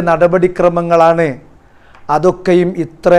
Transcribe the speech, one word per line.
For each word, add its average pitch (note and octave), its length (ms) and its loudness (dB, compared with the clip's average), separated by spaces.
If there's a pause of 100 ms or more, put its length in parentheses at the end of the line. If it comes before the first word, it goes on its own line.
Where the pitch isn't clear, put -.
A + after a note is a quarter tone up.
നടപടിക്രമങ്ങളാണ്. E3+ 1160 0 (880)
അതൊക്കെയും F3+ 540 0 (140)
ഇത്ര E3+ 360 -2